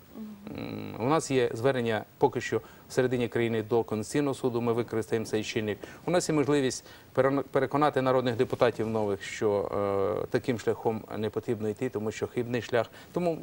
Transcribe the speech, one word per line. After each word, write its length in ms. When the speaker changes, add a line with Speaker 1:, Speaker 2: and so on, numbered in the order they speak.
Speaker 1:
Мгм. 420
Speaker 2:
М, 480
у 20
нас 220
є 240
звернення 500
поки 220
що 200
всередині 400
країни 340
до 220
Конституційного 500
суду, 260
ми 120
використаємо 540
цей 180
чинник. 340
У 60
нас 180
є 60
можливість 500
перекон-, 280
переконати 600
народних 340
депутатів 520
нових, 340
що, 480
е, 80
таким 280
шляхом 460
не 140
потрібно 380
йти, 200
тому 220
що 160
хибний 360
шлях. 240
Тому 300